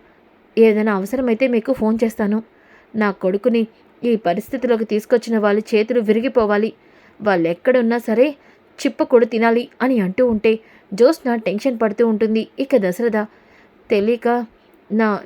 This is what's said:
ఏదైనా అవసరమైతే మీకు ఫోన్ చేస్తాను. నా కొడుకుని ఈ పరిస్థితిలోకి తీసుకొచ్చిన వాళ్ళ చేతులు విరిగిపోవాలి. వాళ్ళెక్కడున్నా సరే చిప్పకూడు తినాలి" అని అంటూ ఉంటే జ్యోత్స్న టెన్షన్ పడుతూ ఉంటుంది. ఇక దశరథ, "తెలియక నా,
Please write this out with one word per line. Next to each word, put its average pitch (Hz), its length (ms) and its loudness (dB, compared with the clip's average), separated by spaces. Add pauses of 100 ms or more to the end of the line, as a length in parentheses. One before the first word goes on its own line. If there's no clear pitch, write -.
(580)
ఏదైనా 214 380 4
అవసరమైతే 233 520 -2
మీకు 240 260 0
ఫోన్ 220 300 -2
చేస్తాను. 220 400 -2 (520)
నా 214 160 0
కొడుకుని 220 560 0 (360)
ఈ 233 120 2
పరిస్థితిలోకి 220 680 -2
తీసుకొచ్చిన 226 520 -2
వాళ్ళ 208 240 0 (140)
చేతులు 220 240 0
విరిగిపోవాలి. 214 760 0 (480)
వాళ్ళెక్కడున్నా 208 760 0
సరే 240 380 0 (500)
చిప్పకూడు 262 400 2
తినాలి" 233 420 0 (140)
అని 254 180 0
అంటూ 190 280 0
ఉంటే 220 320 0 (340)
జ్యోత్స్న 240 420 2
టెన్షన్ 220 460 -4
పడుతూ 220 260 0
ఉంటుంది. 220 400 -2 (120)
ఇక 269 180 -4
దశరథ, 214 500 -2 (600)
"తెలియక 233 560 0 (460)
నా, 214 340 0